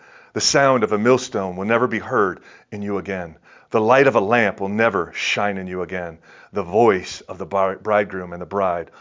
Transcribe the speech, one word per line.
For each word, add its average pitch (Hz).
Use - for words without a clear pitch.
The 113
sound 135
of 98
a 104
millstone 107
will 95
never 117
be 110
heard 98
in 104
you 101
again. 90
The 117
light 127
of 127
a 110
lamp 104
will 98
never 101
shine 101
in 92
you 90
again. 87
The 98
voice 92
of 95
the 92
bri-, 95
bridegroom 95
and 87
the 87
bride 87